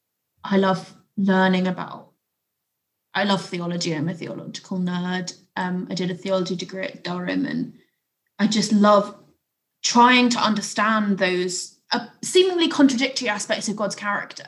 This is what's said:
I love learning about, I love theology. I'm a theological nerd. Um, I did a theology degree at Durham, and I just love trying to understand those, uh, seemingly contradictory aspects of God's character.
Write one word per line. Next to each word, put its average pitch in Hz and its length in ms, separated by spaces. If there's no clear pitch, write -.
I 196 140
love 190 340
learning 190 500
about, - 460
I 196 120
love - 200
theology. 170 480
I'm 143 160
a - 60
theological - 640
nerd. 180 560
Um, 185 340
I - 40
did 180 140
a 180 60
theology 190 400
degree 190 300
at - 180
Durham, 180 420
and - 280
I 208 80
just 214 240
love 208 420
trying 247 460
to 240 100
understand 208 800
those, 180 580
uh, 240 160
seemingly 359 460
contradictory 262 600
aspects 202 400
of 202 60
God's 202 200
character. - 520